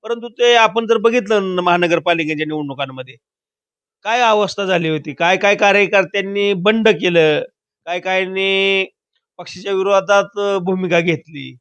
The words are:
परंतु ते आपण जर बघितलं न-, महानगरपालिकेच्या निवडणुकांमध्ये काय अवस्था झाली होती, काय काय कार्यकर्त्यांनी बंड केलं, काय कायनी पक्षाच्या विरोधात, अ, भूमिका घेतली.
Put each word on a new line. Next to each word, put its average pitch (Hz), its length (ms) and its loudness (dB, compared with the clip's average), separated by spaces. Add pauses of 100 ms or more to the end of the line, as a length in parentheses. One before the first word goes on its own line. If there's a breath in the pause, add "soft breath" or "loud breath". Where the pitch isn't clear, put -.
परंतु 233 260 -8
ते 240 260 2
आपण 226 320 2
जर 226 100 2
बघितलं 208 600 0
न-, - 20 -2
महानगरपालिकेच्या 170 880 0
निवडणुकांमध्ये 135 680 -10 (880)
काय 226 180 -2
अवस्था 208 440 0
झाली 170 240 0
होती, 151 260 -6
काय 180 220 2
काय 202 180 2
कार्यकर्त्यांनी 202 1000 0
बंड 214 360 2
केलं, 165 520 2 (440)
काय 175 160 -6
कायनी 190 880 -2 (500)
पक्षाच्या 180 340 -10
विरोधात, 196 680 0
अ, 202 200 -2
भूमिका 185 420 0
घेतली. 147 600 -6